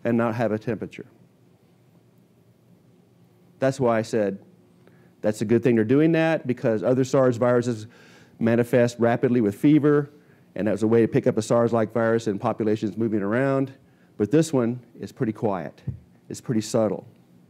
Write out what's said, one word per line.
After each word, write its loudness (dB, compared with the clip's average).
and 0
not -2
have -2
a -4
temperature. -10
That's 0
why 2
I -2
said -2
that's -2
a -4
good 2
thing 2
they're 2
doing 2
that, 0
because -2
other 0
sars 2
viruses 0
manifest 2
rapidly 2
with 0
fever, 2
and -2
that 0
was -2
a 0
way 4
to 4
pick 0
up 0
a -2
sars-like 0
virus 0
in -4
populations -2
moving -2
around. -2
But -2
this 2
one 0
is -14
pretty -6
quiet. -6
It's -14
pretty -2
subtle, -2